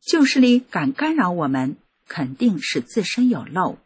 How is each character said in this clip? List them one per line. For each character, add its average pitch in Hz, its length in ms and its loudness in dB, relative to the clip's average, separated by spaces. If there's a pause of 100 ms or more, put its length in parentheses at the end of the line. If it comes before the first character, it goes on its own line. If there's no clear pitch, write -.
旧 320 240 2
势 262 140 0
力 247 220 6
敢 190 320 -4
干 320 240 -2
扰 185 160 0
我 165 160 -2
们， 131 280 -2 (300)
肯 131 300 -8
定 208 260 0
是 - 180 -4
自 208 220 -4
身 247 260 0
有 156 160 -2
漏。 156 420 -4